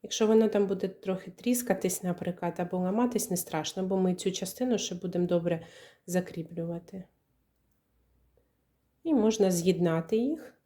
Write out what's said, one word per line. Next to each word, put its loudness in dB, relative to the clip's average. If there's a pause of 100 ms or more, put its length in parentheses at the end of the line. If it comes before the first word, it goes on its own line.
Якщо 0
воно 8
там 2
буде -2
трохи -6
тріскатись, 0
наприклад, -4
або -4
ламатись, 0
не 0
страшно, -4
бо 0
ми 2
цю -2
частину -2
ще -6
будемо -2
добре 0 (420)
закріплювати. -6 (2000)
І 0
можна 4
з'єднати 2
їх. -2 (120)